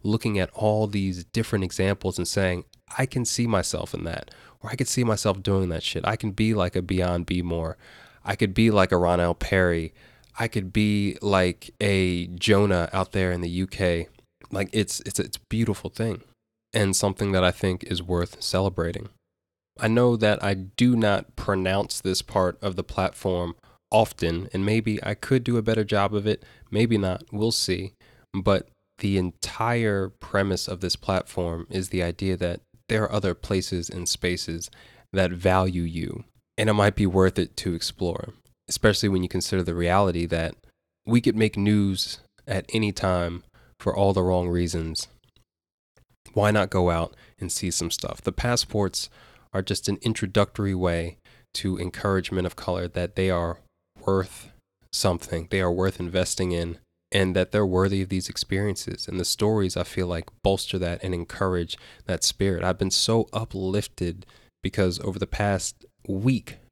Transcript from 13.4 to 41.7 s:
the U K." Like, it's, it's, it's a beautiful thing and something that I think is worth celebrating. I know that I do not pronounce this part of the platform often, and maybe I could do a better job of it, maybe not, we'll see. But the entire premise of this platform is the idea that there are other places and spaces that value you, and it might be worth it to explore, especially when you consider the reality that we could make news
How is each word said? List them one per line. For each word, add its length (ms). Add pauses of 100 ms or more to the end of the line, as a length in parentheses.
the 80
U 180
K." 400 (440)
Like, 200
it's, 300
it's, 180
it's 180
a 120
beautiful 400
thing 320 (500)
and 240
something 360
that 120
I 60
think 340
is 200
worth 400
celebrating. 680 (720)
I 80
know 280
that 280
I 100
do 420
not 400
pronounce 640
this 220
part 400
of 140
the 80
platform 720 (360)
often, 640
and 100
maybe 400
I 120
could 280
do 140
a 60
better 200
job 300
of 140
it, 160 (260)
maybe 280
not, 340
we'll 200
see. 420 (400)
But 360 (300)
the 180
entire 920
premise 580
of 120
this 160
platform 760
is 180
the 140
idea 340
that 240 (260)
there 160
are 80
other 220
places 560
and 180
spaces 600 (420)
that 200
value 520
you, 400 (320)
and 140
it 40
might 220
be 120
worth 320
it 180
to 160
explore, 560 (400)
especially 400
when 140
you 60
consider 340
the 120
reality 520
that 280 (500)
we 140
could 160
make 220
news 600 (280)